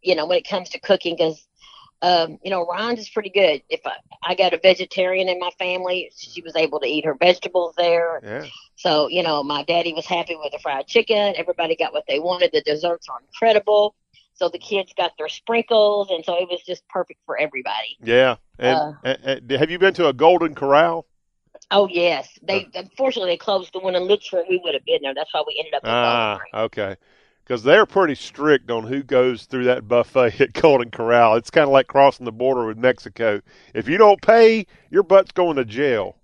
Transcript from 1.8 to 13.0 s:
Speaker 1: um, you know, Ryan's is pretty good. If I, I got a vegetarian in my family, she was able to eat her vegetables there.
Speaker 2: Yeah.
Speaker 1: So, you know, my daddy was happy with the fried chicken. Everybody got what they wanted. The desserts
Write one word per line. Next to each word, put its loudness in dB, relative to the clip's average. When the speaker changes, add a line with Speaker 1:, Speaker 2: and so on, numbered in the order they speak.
Speaker 1:
um, 0
you -10
know, -2
Ryan's -6
is -18
pretty -8
good. 2
If -6
I, -8
I -4
got 0
a -4
vegetarian 0
in -4
my -6
family, -6
she -18
was -12
able -2
to -4
eat -4
her -2
vegetables 0
there. 0
Speaker 2:
Yeah. -12
Speaker 1:
So, 0
you -2
know, -2
my -6
daddy -2
was -10
happy -6
with -10
the -10
fried -8
chicken. 0
Everybody -4
got -6
what -8
they -4
wanted. -2
The 0
desserts -4